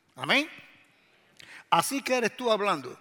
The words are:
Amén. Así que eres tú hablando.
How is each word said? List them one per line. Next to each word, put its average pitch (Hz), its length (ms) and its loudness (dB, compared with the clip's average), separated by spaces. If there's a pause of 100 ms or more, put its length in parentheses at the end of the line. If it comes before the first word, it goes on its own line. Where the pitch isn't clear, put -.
(140)
Amén. 190 320 0 (1200)
Así 170 320 2
que 254 160 0
eres 220 180 0
tú 240 160 2
hablando. 185 480 -2